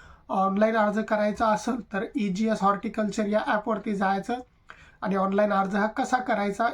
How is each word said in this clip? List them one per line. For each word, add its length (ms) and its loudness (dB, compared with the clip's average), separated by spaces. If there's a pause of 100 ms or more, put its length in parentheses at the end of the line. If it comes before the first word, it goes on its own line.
(280)
ऑनलाइन 480 2
अर्ज 220 2
करायचा 480 0
असेल 460 -2
तर 120 -2 (120)
ईजीएस 460 0
हॉर्टिकल्चर 640 0
या 200 0
ॲपवरती 480 -2
जायचं 400 -2 (680)
आणि 120 -2
ऑनलाइन 380 2
अर्ज 240 0
हा 100 2
कसा 300 0
करायचा 580 0